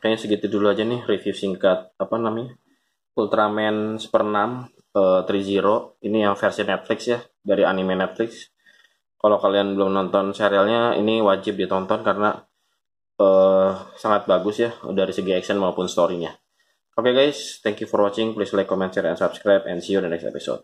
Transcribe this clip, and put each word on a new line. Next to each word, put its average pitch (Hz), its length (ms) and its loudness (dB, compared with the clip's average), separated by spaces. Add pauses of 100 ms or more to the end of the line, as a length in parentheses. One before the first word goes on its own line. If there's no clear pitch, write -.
kayaknya 113 160 0
segitu 104 320 -2
dulu 104 240 2
aja 104 80 0
nih 120 240 -2
review 98 320 -2
singkat, 92 640 -2
apa 104 160 -4
namanya, 117 400 -6 (560)
Ultraman 107 880 0
Super 107 240 0
enam, 110 480 -4
eh, 92 560 2
Three 98 160 -2
Zero. 98 560 0
Ini 107 240 0
yang 101 80 2
versi 101 320 -2
Netflix 101 400 -4
ya, 120 160 -2 (240)
dari 101 160 2
anime 95 320 0
Netflix. 95 560 -4 (720)
Kalau 104 160 4
kalian 98 400 2
belum 98 160 2
nonton 98 400 0
serialnya, 107 640 2
ini 110 240 0
wajib 98 400 0
ditonton 95 400 -2
karena, 104 400 0 (800)
eh, 95 500 6 (300)
sangat 104 240 2
bagus 101 400 2
ya, 110 80 -6 (160)
dari 95 240 -2
segi 95 240 -4
action 101 240 -2
maupun 92 240 -2
story-nya. 87 560 -2 (600)
Oke 123 160 2
guys, 143 480 0
thank 104 160 -2
you 107 80 -6
for 110 80 -2
watching. 104 380 0
Please 104 180 -2
like, 98 140 0
comment, 95 260 -2
share, 90 140 -2
and 85 100 -2
subscribe, 98 480 2
and 87 160 -6
see 98 120 -4
you 98 40 2
in 95 80 0
the 85 80 -4
next 82 160 -6
episode. 64 340 -8